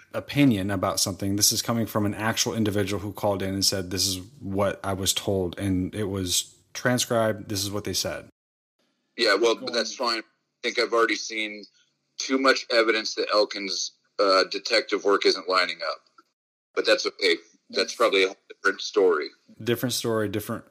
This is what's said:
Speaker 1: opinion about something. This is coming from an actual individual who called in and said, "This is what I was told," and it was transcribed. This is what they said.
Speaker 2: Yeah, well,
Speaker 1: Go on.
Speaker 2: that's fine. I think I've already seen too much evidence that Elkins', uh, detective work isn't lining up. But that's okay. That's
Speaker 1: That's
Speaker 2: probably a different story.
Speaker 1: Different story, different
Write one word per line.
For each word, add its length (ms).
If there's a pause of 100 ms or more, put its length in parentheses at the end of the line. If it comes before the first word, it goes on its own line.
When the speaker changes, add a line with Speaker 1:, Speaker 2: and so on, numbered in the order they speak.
(140)
Speaker 1:
opinion 560
about 280
something. 380
This 160
is 80
coming 240
from 220
an 80
actual 400
individual 460
who 120
called 300
in 100
and 120
said, 260
"This 160
is 120 (220)
what 420
I 120
was 180
told," 460
and 360
it 100
was 500 (180)
transcribed. 760
This 120
is 80
what 140
they 80
said. 360 (880)
Speaker 2:
Yeah, 160
well, 220
Speaker 1:
Go 100
on. 80
Speaker 2:
that's 200
fine. 260
I 20 (400)
think 160
I've 160
already 220
seen 480 (520)
too 220
much 340
evidence 440
that 140
Elkins', 640 (260)
uh, 320
detective 540
work 220
isn't 200
lining 400
up. 140 (720)
But 120
that's 180
okay. 320 (320)
That's 100
Speaker 1:
That's 160
Speaker 2:
probably 300
a 100 (140)
different 320
story. 460 (360)
Speaker 1:
Different 300
story, 360
different 420